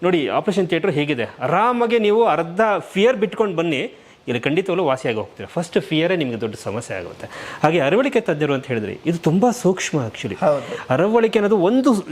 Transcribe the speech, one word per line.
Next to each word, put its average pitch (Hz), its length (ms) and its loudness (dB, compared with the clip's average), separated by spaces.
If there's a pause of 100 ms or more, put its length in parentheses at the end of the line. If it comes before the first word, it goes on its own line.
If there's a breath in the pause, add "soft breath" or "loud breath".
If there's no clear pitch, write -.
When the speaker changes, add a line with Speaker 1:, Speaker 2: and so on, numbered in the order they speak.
Speaker 1:
ನೋಡಿ 175 240 2
ಆಪರೇಷನ್ 170 400 0
ಥಿಯೇಟರ್ 165 240 0
ಹೇಗಿದೆ, 143 320 -2
ಆರಾಮಾಗಿ 226 760 0
ನೀವು 214 260 2
ಅರ್ಧ 170 360 0 (180)
ಫಿಯರ್ 214 380 2
ಬಿಟ್ಕೊಂಡು 202 380 -2
ಬನ್ನಿ, 165 440 -2 (280 loud breath)
ಇಲ್ಲಿ 120 140 -2
ಖಂಡಿತವಾಗ್ಲೂ 175 440 0
ವಾಸಿಯಾಗಿ 131 320 0
ಹೋಗ್ತೀರಾ. 107 440 -6
ಫಸ್ಟ್ - 180 -2
ಫಿಯರೇ 165 360 0
ನಿಮಗೆ 123 260 -2
ದೊಡ್ಡ 107 220 -4
ಸಮಸ್ಯೆ 104 340 -6
ಆಗುತ್ತೆ. 87 300 -12 (360 loud breath)
ಹಾಗೆ 160 160 4
ಅರವಳಿಕೆ 220 400 2
ತಜ್ಞರು 151 340 0
ಅಂತ 127 140 -4
ಹೇಳಿದ್ರಿ, 107 380 -4
ಇದು 170 120 0
ತುಂಬಾ 185 340 4
ಸೂಕ್ಷ್ಮ 185 560 -2
actually. 107 380 -6
Speaker 2:
ಹೌದು. 139 320 0 (120)
Speaker 1:
ಅರವಳಿಕೆ 214 500 2
ಅನ್ನೋದು 208 180 2
ಒಂದು 240 380 4 (160)